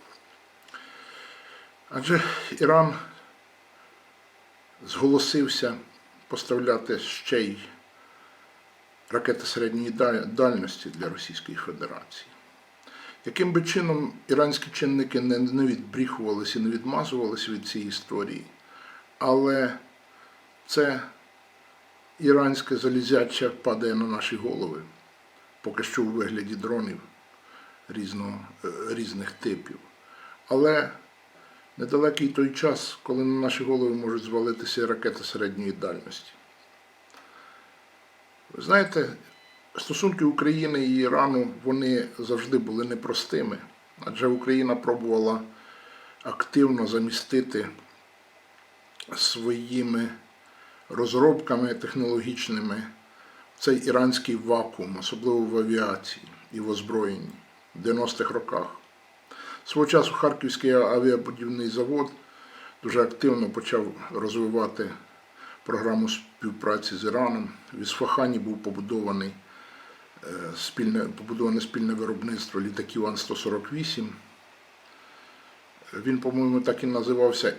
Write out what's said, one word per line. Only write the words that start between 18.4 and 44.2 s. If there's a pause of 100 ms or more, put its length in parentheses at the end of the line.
але (920)
це (1160)
іранське
залізяче
падає
на
наші
голови, (800)
поки
що
у
вигляді
дронів (880)
різного, (260)
е, (200)
різних
типів. (680)
Але (880)
недалекий
той
час,
коли
на
наші
голови
можуть
звалитися
ракети
середньої
дальності. (2250)
Ви
знаєте, (680)
стосунки
України
і
Ірану, (160)
вони (140)
завжди
були
непростими, (480)
адже